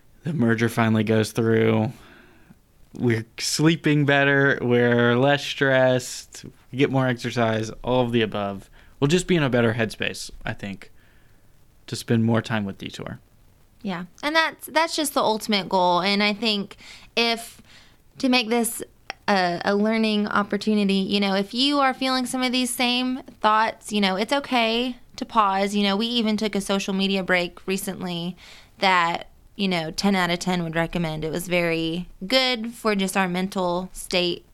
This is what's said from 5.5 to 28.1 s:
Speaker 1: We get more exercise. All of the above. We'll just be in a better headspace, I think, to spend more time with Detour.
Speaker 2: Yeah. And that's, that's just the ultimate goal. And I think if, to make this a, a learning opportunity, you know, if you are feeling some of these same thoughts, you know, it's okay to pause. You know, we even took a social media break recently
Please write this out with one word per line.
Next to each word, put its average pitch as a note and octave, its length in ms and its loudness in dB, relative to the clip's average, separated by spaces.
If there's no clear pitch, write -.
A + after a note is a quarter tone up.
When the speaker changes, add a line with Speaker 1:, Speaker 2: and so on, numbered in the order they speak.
Speaker 1:
We B2 60 -8
get C#3 140 2
more C3 160 2
exercise. A2+ 640 -2
All B2+ 220 0
of A#2+ 80 -2
the A#2 100 2
above. G2+ 480 -4
We'll C#3 100 2
just F3 180 0
be F#3 80 2
in D#3+ 80 2
a C3+ 60 2
better A#2 240 4
headspace, A2 580 -4
I - 80 -6
think, - 380 -12
to - 80 -10
spend A2+ 300 0
more A2+ 160 2
time A2 240 -4
with G2 120 -10
Detour. - 420 -12
Speaker 2:
Yeah. F3+ 220 -8
And D4+ 120 -2
that's, D#4 320 -2
that's D#4+ 300 0
just D4+ 160 -2
the C4 80 2
ultimate G#3 480 0
goal. F3+ 320 4
And G3+ 220 2
I G#3 100 2
think G3+ 420 -4
if, A#3 460 -2
to C4+ 120 0
make B3 200 2
this A#3 320 0
a, F3+ 380 2
a G3+ 100 2
learning G#3+ 520 0
opportunity, G3+ 640 0
you G3 260 0
know, G3 160 0
if G3 180 -2
you C#4+ 260 2
are C4 140 2
feeling B3+ 320 -2
some B3+ 160 -6
of B3+ 100 0
these B3+ 180 0
same B3+ 520 -2
thoughts, G#3+ 500 0
you G#3 80 0
know, F#3+ 160 2
it's G#3+ 180 -2
okay B3 600 0
to A#3+ 80 -8
pause. G3+ 500 0
You G#3 80 2
know, G3 140 2
we A3+ 100 -2
even A3 300 0
took G#3 180 -2
a G3 60 0
social G3 320 -2
media G3 300 0
break F3+ 440 -2
recently F3+ 680 -6